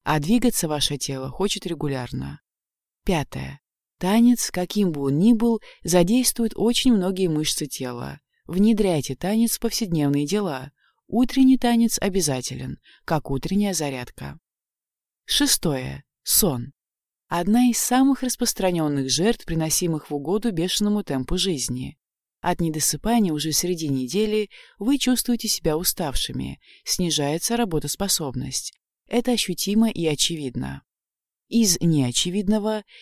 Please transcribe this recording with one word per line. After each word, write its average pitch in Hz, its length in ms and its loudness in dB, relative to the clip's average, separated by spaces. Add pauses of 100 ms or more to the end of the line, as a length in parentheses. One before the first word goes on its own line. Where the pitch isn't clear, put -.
а 156 160 0
двигаться 214 480 2
ваше 147 280 -2
тело 135 320 -6
хочет 190 380 -4
регулярно. 139 760 -6 (640)
Пятое. 139 560 -4 (380)
Танец, 233 540 4
каким 180 400 0
бы 147 100 -6
он 139 160 2
ни 214 140 6
был, 233 280 2 (220)
задействует 214 720 2
очень 240 380 2
многие 190 340 0
мышцы 151 400 -2
тела. 131 540 -10 (260)
Внедряйте 190 680 2
танец 220 400 0
в - 40 -14
повседневные 147 640 0
дела. 147 460 -4 (360)
Утренний 262 520 4
танец 233 420 2
обязателен, 131 800 -2 (260)
как - 260 -2
утренняя 190 440 0
зарядка. 139 640 -8 (840)
Шестое. 135 800 0 (180)
Сон. 139 500 0 (540)
Одна 202 420 4
из 233 100 2
самых 269 440 2
распространенных 165 880 0
жертв, 180 340 2
приносимых 160 680 -2
в 151 40 -2
угоду 190 380 -2
бешеному 202 500 0
темпу 135 340 -2
жизни. 139 600 -4 (420)
От 175 200 -2
недосыпания 170 720 0
уже 151 200 -2
среди 165 360 -2
недели 196 600 -2 (300)
вы 254 180 2
чувствуете 247 520 0
себя 156 280 0
уставшими, - 840 -4 (240)
снижается 156 720 -2
работоспособность. 147 1160 -4 (360)
Это 240 240 0
ощутимо 214 580 0
и 165 160 -4
очевидно. 139 800 -4 (640)
Из 226 320 2
неочевидного 185 1040 0 (180)